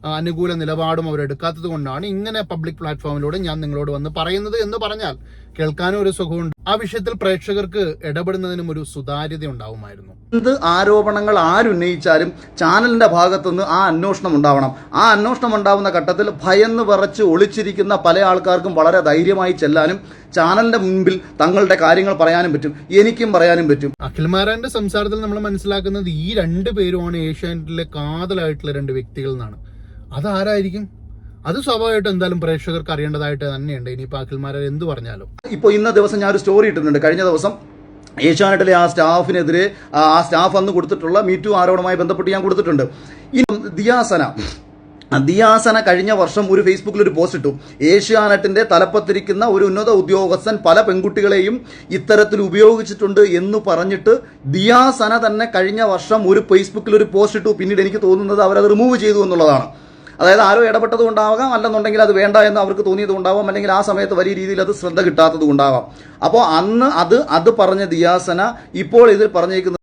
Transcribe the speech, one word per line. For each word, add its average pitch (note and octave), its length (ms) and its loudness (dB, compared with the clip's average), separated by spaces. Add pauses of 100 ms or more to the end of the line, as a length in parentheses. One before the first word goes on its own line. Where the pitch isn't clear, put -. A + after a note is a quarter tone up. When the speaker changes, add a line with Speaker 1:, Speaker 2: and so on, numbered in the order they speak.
Speaker 1:
ആ, D#3 120 -8
അനുകൂല E3+ 360 -6
നിലപാടും E3 560 -4
അവരെടുക്കാത്തത് D#3 580 -8
കൊണ്ടാണ് D3+ 400 -8
ഇങ്ങനെ G#3 360 -8
പബ്ലിക് D#3+ 340 -10
പ്ലാറ്റ്ഫോമിലൂടെ D3 600 -8
ഞാൻ D#3+ 220 -8
നിങ്ങളോട് D3 320 -8
വന്ന് C#3+ 240 -8
പറയുന്നത് G3 460 -6
എന്ന് G#3 160 -6
പറഞ്ഞാൽ G#3 380 -8 (420)
കേൾക്കാനും F3 440 -4
ഒരു F#3+ 80 0
സുഖമുണ്ട്. E3+ 600 -8
ആ G#3 40 2
വിഷയത്തിൽ G#3+ 400 -6
പ്രേക്ഷകർക്ക് F#3+ 800 -4 (100)
ഇടപെടുന്നതിനും F3 680 -6
ഒരു D3+ 140 -10
സുതാര്യത D3+ 600 -10
ഉണ്ടാവുമായിരുന്നു. A2 680 -16 (200)
Speaker 2:
എന്ത് A#3 320 0
ആരോപണങ്ങൾ G#3 760 2
ആരുന്നയിച്ചാലും F3 920 0 (260)
ചാനലിന്റെ A3 480 2
ഭാഗത്തുനിന്ന് F3+ 560 2
ആ F#3 240 0
അന്വേഷണം F3 480 -2
ഉണ്ടാവണം. C#3 400 2 (200)
ആ A3 160 4
അന്വേഷണം A3+ 440 0
ഉണ്ടാവുന്ന G3+ 340 2
ഘട്ടത്തിൽ F3 440 -2 (120)
ഭയന്ന് A3 380 4
വിറച്ച് G3+ 400 0
ഒളിച്ചിരിക്കുന്ന G3 840 0
പല F#3 120 4
ആൾക്കാർക്കും F#3 560 0
വളരെ E3 260 4
ധൈര്യമായി F3 520 0
ചെല്ലാനും D#3+ 480 0 (340)
ചാനലിന്റെ G#3+ 440 2
മുൻപിൽ F#3 420 0 (200)
തങ്ങളുടെ F#3 340 4
കാര്യങ്ങൾ F3+ 400 2
പറയാനും E3 380 0
പറ്റും, C#3+ 260 -6 (120)
എനിക്കും A3 420 2
പറയാനും E3+ 360 4
പറ്റും. C#3+ 320 0
Speaker 1:
അഖിൽ D#3 260 -6
മാരാന്റെ G#3 420 -2
സംസാരത്തിൽ G#3 520 -4
നമ്മൾ G#3 180 -6
മനസ്സിലാക്കുന്നത് G3 680 -6
ഈ E3 260 -6
രണ്ട് F3+ 360 -4
പേരുമാണ് F3+ 460 -4
ഏഷ്യാനെറ്റിലെ D#3+ 680 -8
കാതലായിട്ടുള്ള D#3 880 -8
രണ്ട് C#3 200 -6
വ്യക്തികൾ C3 400 -8
എന്നാണ്. A2+ 380 -14 (440)
അതാരായിരിക്കും? G3 840 -4 (460)
അത് F3 140 -6
സ്വാഭാവികമായിട്ടും A3 500 -2
എന്തായാലും F3+ 300 -2
പ്രേക്ഷകർക്ക് D#3+ 500 -6
അറിയേണ്ടതായിട്ട് D3 640 -6
തന്നെയുണ്ട്. C3+ 360 -10
ഇനിയിപ്പോ C3 280 -12
അഖിൽ C3 180 -12
മാരാർ C#3 260 -8
എന്ത് C#3+ 220 -6
പറഞ്ഞാലും. A#2 520 -10 (140)
Speaker 2:
ഇപ്പൊ G3+ 220 2
ഇന്ന G#3+ 180 0
ദിവസം G#3 280 2
ഞാനൊരു G3+ 200 0
സ്റ്റോറി G3+ 280 2
ഇട്ടിട്ടുണ്ട്. D3+ 360 0
കഴിഞ്ഞ E3 200 2
ദിവസം F#3 300 0 (720)
ഏഷ്യാനെറ്റിലെ F#3 500 2
ആ F3 140 4
സ്റ്റാഫിനെതിരെ, E3+ 840 0 (240)
ആ, D3 60 2
ആ D#3 220 4
സ്റ്റാഫ് F3 340 0
അന്ന് F#3+ 160 0
കൊടുത്തിട്ടുള്ള E3+ 500 0
Me F#3 120 0
Too G3+ 200 -2
ആരോപണവുമായി F3+ 420 2
ബന്ധപ്പെട്ട് F3+ 340 -2
ഞാൻ F#3+ 120 -2
കൊടുത്തിട്ടുണ്ട്. E3+ 400 0 (520)
ഇനി A3 340 0
ദിയാസന, G#3 540 0 (880)
ആ, C3+ 60 0
ദിയാസന A3 600 4
കഴിഞ്ഞ F#3+ 320 2
വർഷം F#3+ 400 0
ഒരു G3+ 80 4
Facebook-ൽ G3 420 0
ഒരു F3 80 2
പോസ്റ്റ് E3 280 -2
ഇട്ടു. C#3+ 200 -4 (260)
ഏഷ്യാനെറ്റിന്റെ G3+ 880 2
തലപ്പത്തിരിക്കുന്ന G3 760 0
ഒരു G3+ 180 2
ഉന്നത G3+ 260 0
ഉദ്യോഗസ്ഥൻ F#3+ 760 0
പല E3+ 140 6
പെൺകുട്ടികളെയും G3 840 0 (240)
ഇത്തരത്തിൽ G#3 500 2
ഉപയോഗിച്ചിട്ടുണ്ട് G3+ 800 2
എന്ന് G3 460 2
പറഞ്ഞിട്ട് F#3+ 540 0 (260)
ദിയാസന A3+ 800 2
തന്നെ G#3+ 180 0
കഴിഞ്ഞ G3+ 380 -2
വർഷം G3+ 480 0
ഒരു G3+ 100 6
Facebook-ൽ G3+ 560 0
ഒരു G#3+ 80 6
പോസ്റ്റ് G#3 340 0
ഇട്ടു. G3 100 -2
പിന്നീട് G3 320 0
എനിക്ക് G3+ 220 -2
തോന്നുന്നത് G3 400 2
അവരത് G3+ 280 4
റിമൂവ് A#3+ 280 4
ചെയ്തു G#3 240 2
എന്നുള്ളതാണ്. D#3+ 460 2 (520)
അതായത് F#3+ 200 6
ആരോ G#3+ 280 4
ഇടപെട്ടത് A3+ 300 0
കൊണ്ടാവാം, A3+ 560 2
അല്ലെന്നുണ്ടെങ്കിൽ G#3+ 480 0
അത് G#3 100 6
വേണ്ട G3+ 240 4
എന്ന് G#3+ 240 4
അവർക്ക് G3 240 -2
തോന്നിയത് G3 260 -2
കൊണ്ടാവാം, F#3+ 380 0
അല്ലെങ്കിൽ G3 240 -2
ആ F#3+ 80 2
സമയത്ത് G3+ 340 -2
വലിയ F#3 180 0
രീതിയിൽ F#3+ 280 -4
അത് G3 140 0
ശ്രദ്ധ F3 260 -4
കിട്ടാത്തത് D#3+ 400 2
കൊണ്ടാവാം. C#3 460 2 (380)
അപ്പോ G#3+ 160 4
അന്ന് G3+ 460 2
അത്, F3 360 2
അത് E3+ 340 2
പറഞ്ഞ G3 280 2
ദിയാസന F3 720 0 (200)
ഇപ്പോൾ G3+ 360 6
ഇതിൽ G3+ 160 4
പറഞ്ഞിരിക്കുന്ന F#3 560 -2